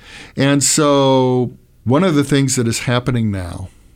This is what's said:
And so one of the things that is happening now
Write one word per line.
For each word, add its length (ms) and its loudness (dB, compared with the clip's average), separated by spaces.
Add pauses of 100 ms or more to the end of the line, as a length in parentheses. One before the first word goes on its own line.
(360)
And 260 0
so 920 2 (280)
one 200 2
of 100 2
the 100 2
things 320 0
that 120 0
is 120 -4
happening 500 -2
now 380 -8 (280)